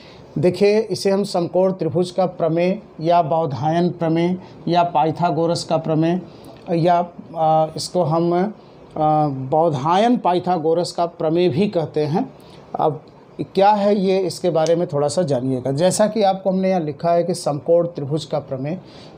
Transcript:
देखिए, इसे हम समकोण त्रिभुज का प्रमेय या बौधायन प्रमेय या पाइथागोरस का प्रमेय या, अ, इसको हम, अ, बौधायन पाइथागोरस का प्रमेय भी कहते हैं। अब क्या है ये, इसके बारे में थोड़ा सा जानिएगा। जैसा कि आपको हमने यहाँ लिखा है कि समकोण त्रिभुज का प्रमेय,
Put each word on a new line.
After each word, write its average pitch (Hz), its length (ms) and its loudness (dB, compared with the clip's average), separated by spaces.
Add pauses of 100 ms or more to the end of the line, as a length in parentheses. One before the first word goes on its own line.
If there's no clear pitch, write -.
(380)
देखिए, 196 420 2
इसे 196 320 -2
हम 196 120 2
समकोण 185 480 0
त्रिभुज 180 400 -2
का 185 140 0
प्रमेय 175 560 0 (200)
या 170 200 4
बौधायन 160 680 0
प्रमेय 170 480 0 (300)
या 175 160 2
पाइथागोरस 160 800 0
का 160 140 0
प्रमेय 160 440 0 (500)
या, 175 380 2 (260)
अ, 160 400 2
इसको 175 280 -2
हम, 170 400 0
अ, 214 100 -4 (720)
बौधायन 156 920 0
पाइथागोरस 175 720 0
का 175 140 -2
प्रमेय 170 440 0
भी 165 180 2
कहते 156 340 -2
हैं। 170 320 -2 (460)
अब 147 220 0 (400)
क्या 196 300 2
है 208 280 2
ये, 190 200 2
इसके 180 300 -2
बारे 160 260 2
में 175 120 0
थोड़ा 147 200 0
सा 180 160 0
जानिएगा। 131 480 -2
जैसा 180 360 2
कि 214 160 0
आपको 190 260 0
हमने 190 200 0
यहाँ 190 120 0
लिखा 156 300 -4
है 170 120 2
कि 175 100 -2
समकोण 165 540 0
त्रिभुज 156 380 -6
का 151 140 -4
प्रमेय, 139 400 -8 (380)